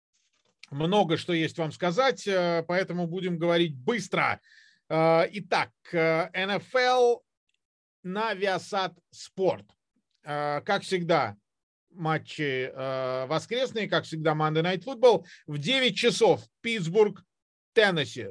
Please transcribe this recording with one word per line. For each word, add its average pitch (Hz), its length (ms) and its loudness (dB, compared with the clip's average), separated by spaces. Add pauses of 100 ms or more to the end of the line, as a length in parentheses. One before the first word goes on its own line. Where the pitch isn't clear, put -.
(720)
много 165 460 0
что - 160 -4
есть 160 240 -2
вам 156 140 -4
сказать, 196 560 0
э, 175 400 0
поэтому 175 400 -2
будем 175 300 -4
говорить 170 400 2
быстро. 143 640 -2 (480)
Э, 165 420 4
итак, 190 380 -2 (240)
э, 165 400 0
Н 190 180 -4
Ф - 240 -6
Л 247 480 4 (800)
на 208 300 -4
Viasat 190 600 -2 (200)
Sport. - 520 -2 (600)
Э, 147 360 -4
как 196 220 0
всегда, 160 520 0 (560)
матчи, 147 840 -4
э, 131 540 -6
воскресные, 214 640 -4
как 165 160 0
всегда, 160 280 -2
Monday 156 300 0
Night 185 220 -2
Football. 247 380 4 (240)
В 147 120 -8
девять 247 380 0
часов 185 440 4 (200)
Питтсбург, 208 640 0 (500)
Теннесси. 147 580 2